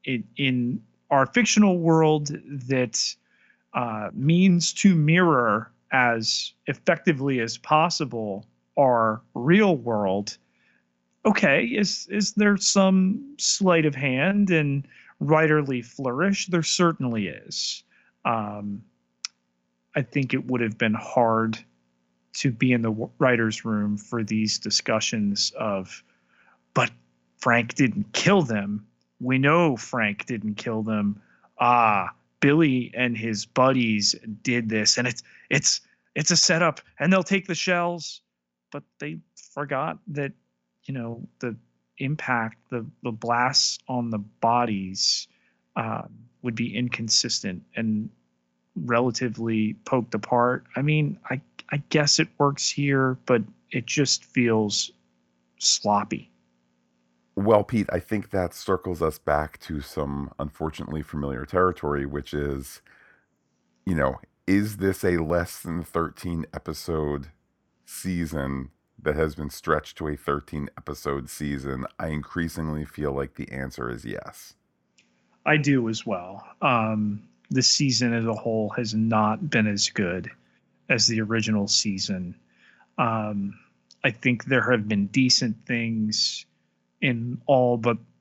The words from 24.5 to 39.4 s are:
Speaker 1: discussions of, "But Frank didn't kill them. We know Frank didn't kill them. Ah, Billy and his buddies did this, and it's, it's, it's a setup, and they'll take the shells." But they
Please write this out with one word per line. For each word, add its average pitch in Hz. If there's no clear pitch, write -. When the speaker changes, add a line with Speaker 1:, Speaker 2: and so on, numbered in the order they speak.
Speaker 1:
discussions 107
of, 98
"But 123
Frank 117
didn't 107
kill 190
them. 104
We 127
know 147
Frank 107
didn't 107
kill 110
them. 104
Ah, 113
Billy 139
and 120
his 107
buddies 120
did 120
this, 107
and 123
it's, 120
it's, -
it's 151
a 170
setup, 165
and 185
they'll 190
take 190
the 180
shells." 175
But 147
they 156